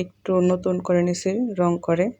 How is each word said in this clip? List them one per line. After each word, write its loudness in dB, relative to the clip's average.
একটু -8
নতুন -2
করে 2
নিছি -2
রং 4
করে 2